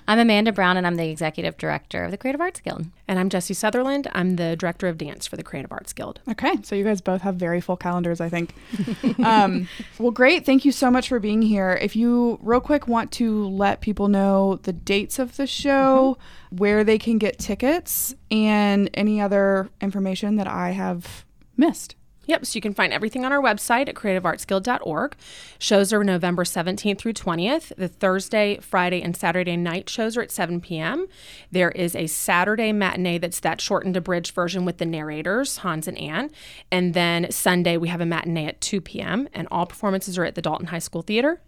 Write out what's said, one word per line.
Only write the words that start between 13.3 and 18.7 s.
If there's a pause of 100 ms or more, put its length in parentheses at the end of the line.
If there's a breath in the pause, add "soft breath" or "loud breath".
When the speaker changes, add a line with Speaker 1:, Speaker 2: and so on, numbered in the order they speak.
Speaker 3:
let
people
know
the
dates
of
the
show, (340 loud breath)
Speaker 2:
Mm-hmm.
Speaker 3:
where
they
can
get
tickets, (180)
and